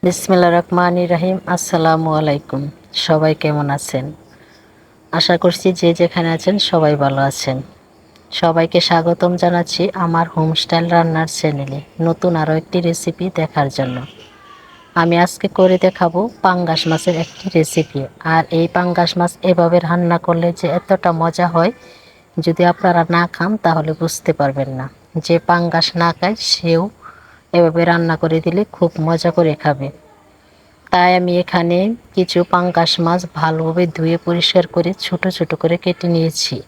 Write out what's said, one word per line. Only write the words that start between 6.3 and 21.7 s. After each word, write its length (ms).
আছেন 200
সবাই 240
ভালো 260
আছেন। 280
সবাইকে 560
স্বাগতম 440
জানাচ্ছি 400
আমার 200
হোমস্টাইল 580
রান্নার 440
চ্যানেলে 420
নতুন 240
আরও 200
একটি 160
রেসিপি 380
দেখার 280
জন্য। 200
আমি 200
আজকে 220
করে 260
দেখাবো 340
পাঙ্গাস 460
মাছের 340
একটি 220
রেসিপি। 440
আর 100
এই 60
পাঙ্গাস 440
মাছ 120
এভাবে 280
রান্না 380
করলে 240
যে 80
এতটা 320
মজা 260
হয়, 240